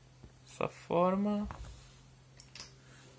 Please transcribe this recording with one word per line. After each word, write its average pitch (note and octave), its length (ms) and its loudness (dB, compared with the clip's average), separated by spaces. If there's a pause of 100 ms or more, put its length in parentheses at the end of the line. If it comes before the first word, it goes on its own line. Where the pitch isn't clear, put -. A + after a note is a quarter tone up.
(440)
Dessa - 240 0
forma. G3+ 800 2 (1700)